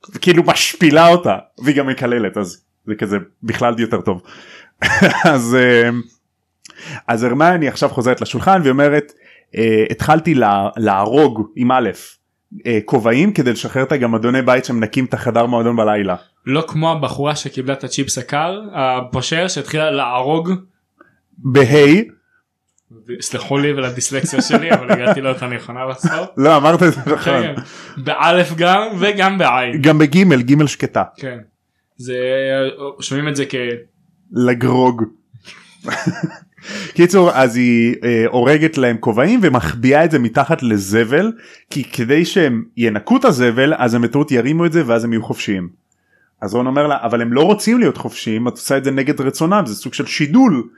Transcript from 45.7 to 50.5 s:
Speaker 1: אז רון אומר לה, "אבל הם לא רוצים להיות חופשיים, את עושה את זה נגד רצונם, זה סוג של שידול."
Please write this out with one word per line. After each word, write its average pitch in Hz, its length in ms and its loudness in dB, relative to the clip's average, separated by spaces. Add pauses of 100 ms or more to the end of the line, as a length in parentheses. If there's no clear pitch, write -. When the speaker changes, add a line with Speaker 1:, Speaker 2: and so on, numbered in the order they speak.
Speaker 1:
אז 98 120 -6
רון 123 120 -2
אומר 143 200 0
לה, 143 160 -2
"אבל 117 200 -2
הם 117 100 -4
לא 135 100 2
רוצים 208 360 2
להיות 151 180 0
חופשיים, 117 520 -6
את 117 40 -2
עושה - 240 -4
את 131 80 -4
זה 139 60 -2
נגד 135 300 -2
רצונם, 160 460 0
זה 117 80 -6
סוג - 200 -12
של 135 120 -6
שידול." 160 560 2 (160)